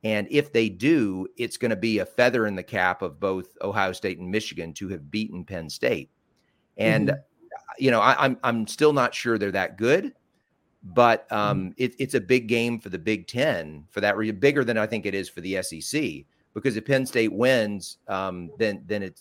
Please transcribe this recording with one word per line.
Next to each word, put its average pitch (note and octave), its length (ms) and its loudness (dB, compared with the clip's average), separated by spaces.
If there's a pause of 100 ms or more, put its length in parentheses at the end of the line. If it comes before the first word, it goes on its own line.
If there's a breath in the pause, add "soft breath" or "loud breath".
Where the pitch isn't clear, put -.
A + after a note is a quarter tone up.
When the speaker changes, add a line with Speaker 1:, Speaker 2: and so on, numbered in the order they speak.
Speaker 1:
And G#2+ 280 0
if C#3+ 220 2
they A#2 160 4
do, G2 580 0 (100)
it's A#2 200 -6
gonna A2+ 200 -2
be G#2+ 220 0
a F#2 80 -2
feather B2 400 2
in G2+ 100 -4
the F2+ 60 -6
cap F#2 400 0
of D#2 180 -6
both F#2+ 400 -4
Ohio G2 320 0
State F#2 260 -6
and F2+ 120 -8
Michigan E2+ 440 -4
to F#2+ 140 -10
have D2+ 220 -10
beaten G2+ 340 -4
Penn E2 240 -10
State. G2 420 -2 (680)
And, A2 320 2
Speaker 2:
Mm-hmm. - 720 -10
Speaker 1:
you C3 60 6
know, A2+ 100 4
I, B2+ 240 4
I'm, B2+ 180 0
I'm A#2 240 0
still D3+ 260 4
not B2+ 220 2
sure A#2 220 0
they're G2 160 -2
that F#2+ 240 -2
good, D#3+ 380 2 (680)
but, A2+ 480 4
um, G#2 400 0
Speaker 2:
Mm-hmm. - 60 -18
Speaker 1:
it, B2 220 -2
it's C3+ 160 -4
a A#2+ 60 2
big A2+ 280 2
game A#2 300 0
for G#2 100 -14
the F2+ 100 -6
Big F#2 280 -2
Ten E2 640 -4
for G2+ 100 -6
that G2+ 160 2
reason, G#2+ 200 -2
bigger C#3 280 4
than A2+ 140 0
I G#2+ 80 2
think G#2+ 180 -4
it G2 100 -2
is F#2+ 140 -4
for - 140 -14
the F#2+ 160 -2
S F#2 140 -6
E D#2+ 80 -12
C, A2+ 460 -4 (280)
because G#2+ 220 -2
if A2 100 -6
Penn C3+ 180 2
State A2+ 280 2
wins, G#2+ 680 0 (100)
um, F#2 500 -6
then, G#2 280 0
then G2+ 160 -4
it, F#2+ 180 -12